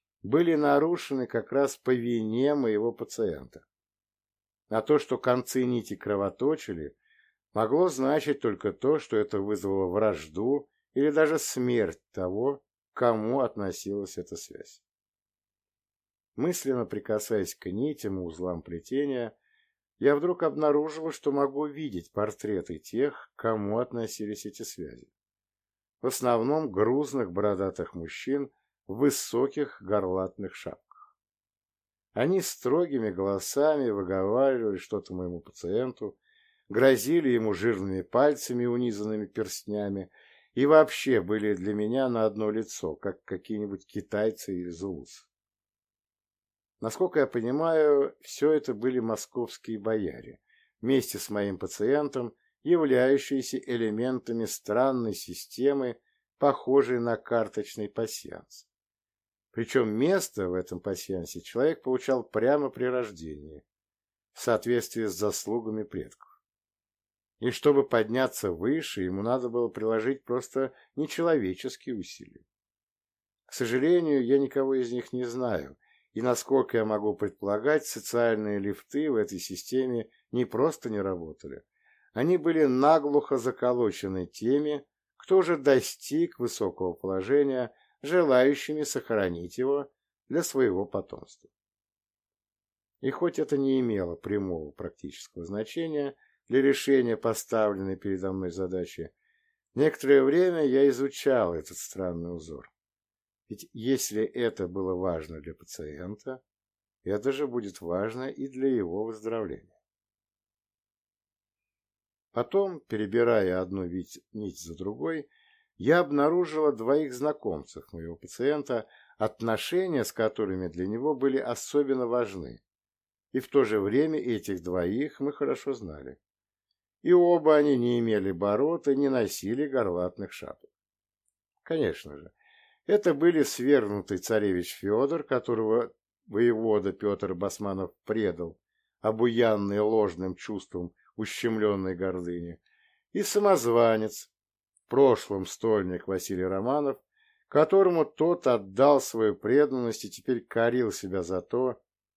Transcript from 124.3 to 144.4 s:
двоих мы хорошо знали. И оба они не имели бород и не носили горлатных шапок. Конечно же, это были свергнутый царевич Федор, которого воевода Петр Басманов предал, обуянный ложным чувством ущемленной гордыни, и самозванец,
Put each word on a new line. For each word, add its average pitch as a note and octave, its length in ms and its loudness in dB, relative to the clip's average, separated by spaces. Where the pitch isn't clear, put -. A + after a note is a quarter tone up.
двоих F#2 580 -2
мы C#3+ 140 -2
хорошо C#3 400 -4
знали. D2+ 460 -14
И E3+ 120 4
оба F3 420 8
они D3 220 6
не A#2+ 220 2
имели G#2+ 320 0
бород G#2+ 560 0
и C#3 80 4
не C#3 140 2
носили B2 580 -2
горлатных F#2+ 640 -2
шапок. - 360 -16
Конечно F#2 540 -4
же, D2+ 140 -20
это G3+ 240 4
были D#3 300 6
свергнутый A2 760 2
царевич F#2+ 600 0
Федор, C3+ 440 0
которого A#2 720 0
воевода A2 640 2
Петр G2 440 -2
Басманов F#2+ 560 -4
предал, F2 560 -2
обуянный A2 800 2
ложным G2+ 540 0
чувством F2+ 580 -10
ущемленной G#2 800 0
гордыни, F2 640 -6
и G3+ 100 -2
самозванец, A#2 1080 4